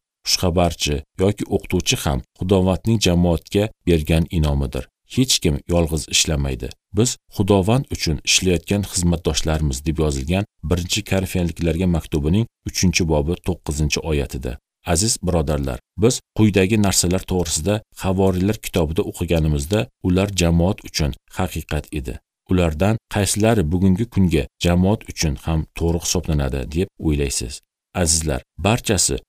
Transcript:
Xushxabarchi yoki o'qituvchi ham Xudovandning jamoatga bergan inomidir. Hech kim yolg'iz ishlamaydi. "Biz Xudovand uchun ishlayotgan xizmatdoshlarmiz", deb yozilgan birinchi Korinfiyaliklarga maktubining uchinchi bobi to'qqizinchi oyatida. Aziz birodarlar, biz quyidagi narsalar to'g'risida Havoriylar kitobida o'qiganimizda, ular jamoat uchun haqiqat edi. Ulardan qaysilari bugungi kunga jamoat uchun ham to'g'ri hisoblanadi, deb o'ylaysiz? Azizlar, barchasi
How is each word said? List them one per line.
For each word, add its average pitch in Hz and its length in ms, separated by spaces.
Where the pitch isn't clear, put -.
Xushxabarchi 85 680
yoki 101 280
o'qituvchi - 520
ham 69 220
Xudovandning 95 640
jamoatga 87 640
bergan 82 440
inomidir. 69 560
Hech 127 280
kim 80 160
yolg'iz 80 440
ishlamaydi. 69 600
"Biz 110 180
Xudovand 101 580
uchun 80 340
ishlayotgan 92 580
xizmatdoshlarmiz", 78 1040
deb 78 140
yozilgan 76 460
birinchi 87 440
Korinfiyaliklarga 90 800
maktubining 82 600
uchinchi - 420
bobi 76 240
to'qqizinchi 76 680
oyatida. 65 580
Aziz 90 260
birodarlar, 73 560
biz 110 180
quyidagi 101 480
narsalar 92 400
to'g'risida 90 520
Havoriylar 95 640
kitobida 82 460
o'qiganimizda, 82 840
ular 92 280
jamoat 87 560
uchun 73 260
haqiqat 80 640
edi. 73 220
Ulardan 90 480
qaysilari 107 540
bugungi 92 400
kunga 82 400
jamoat 90 480
uchun 73 260
ham 80 260
to'g'ri 85 240
hisoblanadi, 71 600
deb 85 260
o'ylaysiz? 71 640
Azizlar, 80 460
barchasi 98 600